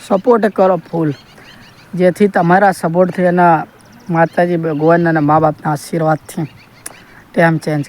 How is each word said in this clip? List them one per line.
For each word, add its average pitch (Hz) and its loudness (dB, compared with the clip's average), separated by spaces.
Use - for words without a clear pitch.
સપોર્ટે 220 0
કરો 185 0
ફૂલ, 165 -2
જેથી 180 2
તમારા 190 2
સપોર્ટથી 180 0
એના 175 4
માતાજી 170 0
ભગવાન 165 0
અને 160 0
મા 151 2
બાપના 156 -2
આશીર્વાદથી 156 -6
ટેમ 165 0
ચેન્જ 151 -4